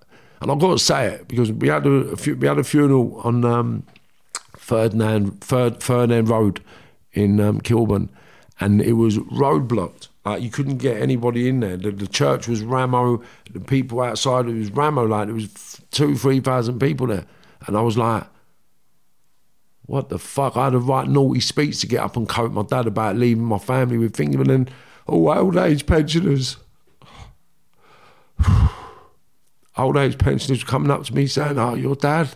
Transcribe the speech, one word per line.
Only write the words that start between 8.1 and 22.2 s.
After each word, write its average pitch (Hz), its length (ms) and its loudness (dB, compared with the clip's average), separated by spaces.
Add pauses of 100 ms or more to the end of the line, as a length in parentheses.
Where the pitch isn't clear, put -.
and 104 220 4
it 117 120 2
was 113 260 4
roadblocked. 120 880 -2 (180)
Like, 101 180 -6
you 113 80 -8
couldn't 139 260 -4
get 120 240 -2
anybody 123 460 0
in 131 140 0
there. 92 160 -4
The, 98 140 -4
the 101 160 -8
church 139 400 -2
was 117 140 -4
ramo, 123 600 0 (280)
the - 80 -12
people 127 420 -2
outside, 123 460 -2
it 117 60 -4
was 110 180 -4
ramo, 143 340 0
like, 107 240 0
it 113 40 -6
was 110 120 -6
f-, - 360 -20 (100)
two, 147 240 2
three 135 240 2
thousand 123 400 -2
people 135 280 -2
there. 98 180 -4 (400)
And 98 120 -2
I 110 40 2
was 113 160 2
like, 113 280 0 (1600)
"What 135 220 -4
the - 100 -6
fuck?" - 380 -4
I 131 80 2
had 131 100 2
a 123 40 4
right 131 280 -2
naughty 135 320 2
speech - 420 -2
to - 60 -4
get 113 140 0
up 101 160 -6
and 110 120 -4